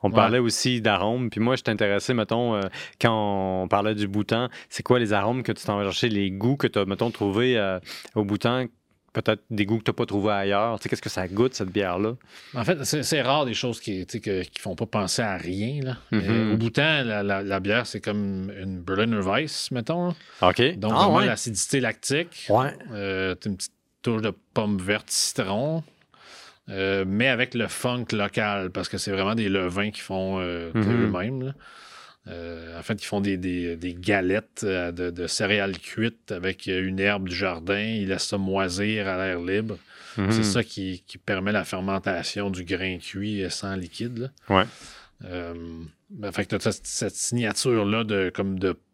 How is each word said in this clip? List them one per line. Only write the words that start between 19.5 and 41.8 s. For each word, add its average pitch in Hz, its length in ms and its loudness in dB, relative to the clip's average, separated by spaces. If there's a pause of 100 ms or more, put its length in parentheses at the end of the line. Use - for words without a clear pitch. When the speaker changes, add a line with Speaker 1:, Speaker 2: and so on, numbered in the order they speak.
Speaker 2:
mettons, 160 380 0
là. - 400 2
Speaker 1:
OK. 123 300 4
Speaker 2:
Donc, 107 140 0
Speaker 1:
Ah, 147 100 6
Speaker 2:
vraiment 180 160 6
Speaker 1:
ouais. 208 80 4
Speaker 2:
l'acidité 110 520 0
lactique. 135 680 -2
Speaker 1:
Ouais. 127 240 4 (180)
Speaker 2:
Euh, 95 440 -2
t'as - 140 -4
une 98 60 0
petite - 160 -8 (300)
touche 113 200 0
de 107 120 0 (200)
pomme 104 260 2
verte 104 300 0
citron, 127 720 0 (880)
euh, 98 380 2
mais 110 220 4
avec 123 240 2
le 113 160 0
funk 123 420 -2
local, 101 580 0
parce 95 200 -6
que 101 80 -6
c'est 101 140 -4
vraiment 98 240 0
des 113 120 0
levains 98 440 0
qui - 100 -12
font, 95 400 -2
euh, 87 320 -4
Speaker 1:
Mhm. 113 320 4
Speaker 2:
eux-mêmes, 107 380 -2
là. 135 100 -6 (760)
Euh, 85 520 -10
en - 20 -12
fait, 113 120 -4 (100)
ils - 20 -10
font 104 160 0
des, 98 160 2
des, 90 380 -2
des 85 180 -6
galettes, 95 720 0
euh, 92 280 0
de, 87 200 -4
de 85 160 -6
céréales 98 500 2
cuites - 540 -4
avec, 92 360 -4
euh, 95 160 0
une 95 160 -2
herbe 98 300 2
du 90 60 -4
jardin. 92 440 0
Ils 107 280 -2
laissent 95 220 -2
ça 101 100 0
moisir 98 680 0
à 92 100 -2
l'air 92 220 -2
libre. 98 380 -2 (400)
Speaker 1:
Mhm. 101 140 2
Speaker 2:
C'est 110 120 4
ça 107 200 2
qui, 92 420 -6
qui - 140 -18
permet 98 320 -2
la 101 120 2
fermentation 98 840 -4